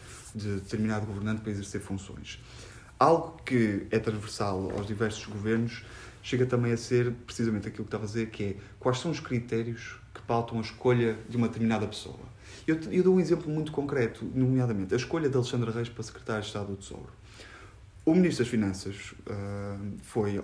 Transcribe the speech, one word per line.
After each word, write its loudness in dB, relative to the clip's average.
de -4
determinado -2
governante -2
para -4
exercer -6
funções. -10
Algo 6
que 2
é 2
transversal -2
aos -2
diversos -2
governos 0
chega 2
também 2
a 2
ser 2
precisamente 0
aquilo -6
que -12
estava -2
a -4
dizer, -2
que -6
é -2
quais 2
são -2
os -2
critérios -4
que -16
pautam 0
a -2
escolha 4
de -4
uma 4
determinada 2
pessoa. -10
Eu 4
te, -6
eu 6
dou 8
um 8
exemplo 2
muito -2
concreto, 0
nomeadamente 4
a 4
escolha 2
de 2
Alexandre 0
Reis -2
para -10
secretário -4
de -6
Estado -6
do -4
Tesouro. -14
O 4
Ministro 6
das -6
Finanças, -2
ah, -6
foi 0